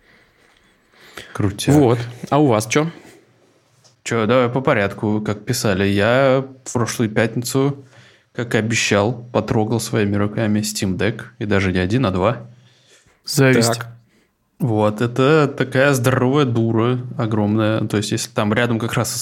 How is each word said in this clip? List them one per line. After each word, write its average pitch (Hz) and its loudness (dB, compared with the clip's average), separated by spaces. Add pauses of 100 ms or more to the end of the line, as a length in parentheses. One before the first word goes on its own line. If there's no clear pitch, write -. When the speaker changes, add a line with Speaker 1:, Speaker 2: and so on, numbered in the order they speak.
(1300)
Speaker 1:
Крутяк. 104 0
Speaker 2:
Вот. 127 4 (320)
А 139 4
у 151 4
вас 113 2
че? 151 -2 (1120)
Speaker 1:
Че, 113 0
давай 123 4
по 131 -2
порядку, 107 0
как 107 -4
писали. 101 0
Я 123 2 (200)
в - -12
прошлую 117 -2
пятницу, 120 -2 (500)
как 123 -4
и 120 2
обещал, 110 0
потрогал 110 0
своими 104 -2
руками 104 -2
Steam 101 -4
Deck. 120 -4 (160)
И 113 -8
даже 98 0
не 92 -2
один, 104 0
а 95 0
два. 95 -2 (800)
Speaker 3:
Зависть. 120 2
Speaker 2:
Так. - -12 (680)
Speaker 1:
Вот, 107 0
это 131 2
такая 135 2
здоровая 127 2
дура, 117 0 (200)
огромная. 107 0
То 107 -2
есть, 101 -2
если - -4
там 107 -2
рядом 120 0
как 113 -6
раз 117 -2